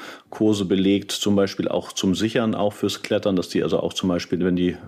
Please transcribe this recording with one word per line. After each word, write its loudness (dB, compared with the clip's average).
Kurse 2
belegt, 2
zum 0
Beispiel 0
auch -4
zum 0
Sichern, 0
auch 0
fürs -4
Klettern, 0
dass -2
die 0
also 0
auch -2
zum -2
Beispiel, -2
wenn 2
die 2